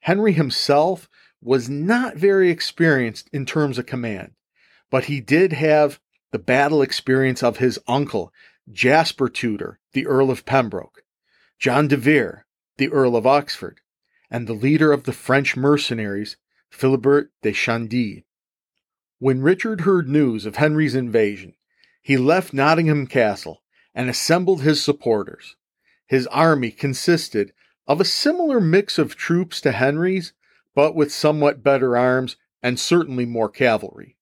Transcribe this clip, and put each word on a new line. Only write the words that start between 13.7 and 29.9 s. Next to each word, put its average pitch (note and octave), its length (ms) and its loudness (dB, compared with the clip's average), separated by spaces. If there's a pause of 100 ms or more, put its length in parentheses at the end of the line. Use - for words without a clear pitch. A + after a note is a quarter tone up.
and A#2 160 -6
the A#2 80 -6
leader D3 380 2
of C#3 120 -2
the C3 80 -4
French C3+ 440 -2
mercenaries, A2+ 800 -2 (340)
Philibert C3+ 600 2 (120)
de G#2+ 100 -2
Chandy. A2+ 720 -4 (960)
When C3 220 0
Richard F#3+ 420 0
heard F3 260 2
news B2+ 380 0
of G#2+ 100 -10
Henry's D3+ 380 0
invasion, G#2+ 600 -2 (480)
he C#3 140 0
left D#3+ 360 0
Nottingham D3+ 540 2
Castle G#2 560 -2 (320)
and B2+ 140 -4
assembled E3+ 540 0
his D3 200 2
supporters. - 720 -4 (500)
His C3+ 220 0
army C#3+ 420 2
consisted C3+ 840 -2 (340)
of D3+ 140 0
a F#3+ 40 2
similar D4+ 560 0
mix F#3 380 2
of - 180 -2
troops F3 460 -2
to C#3 100 0
Henry's, D#3+ 600 -2 (420)